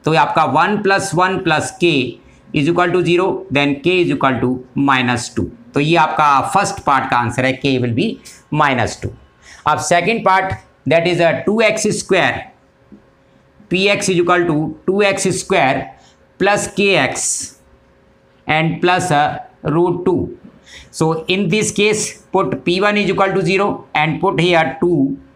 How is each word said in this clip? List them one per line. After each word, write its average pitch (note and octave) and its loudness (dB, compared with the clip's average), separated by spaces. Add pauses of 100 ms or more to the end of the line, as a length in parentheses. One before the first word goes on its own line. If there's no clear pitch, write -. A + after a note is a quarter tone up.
तो D3+ 0
ये D#3+ 4
आपका D3+ 0
one G3 0
plus F#3+ 0
one F#3 0
plus D#3 0 (120)
k C3 0 (340)
is D3 2
equal F3 2
to F3+ 0
zero, F#3 0
then C#3+ 0
k F3+ 2
is C#3 0
equal C3 2
to B2+ 0 (240)
minus B2+ 0
two। - -4 (260)
तो C#3 0
ये D#3 2
आपका D#3 2 (240)
फर्स्ट - -2
पार्ट C3+ 0
का B2+ 0
आंसर A#2+ -2
है, C3 0
k C3 0
will A#2+ -2
be A#2 0 (540)
minus B2 0
two। - -8 (540)
अब D3+ 0
सेकंड F3 0
पार्ट, F#3+ 2 (360)
that E3 4
is, F3 0
uh, E3 4 (140)
two G#3+ 2
X G#3+ 0 (140)
square, D#3 0 (1200)
P F#3+ 0
X G3+ 0
is F3+ 2
equal F3 2
to D3+ 0 (260)
two G3 0
X F#3+ 0 (100)
square C#3 -2 (400)
plus G3+ 0
k G3 2
x - -4 (880)
and D#3 0
plus, F3+ 0
uh, D3 0 (240)
root E3 0
two। - -2 (520)
So D#3+ -2
in F#3+ -2
this G#3 0
case, - -2 (100)
put D3 -2
P F3+ 0
one G#3 2
is F#3+ 0
equal F#3+ 0
to F#3+ 0
zero F#3 -2
and D3+ 0
put F3+ 0
here E3 2
two D#3 0 (180)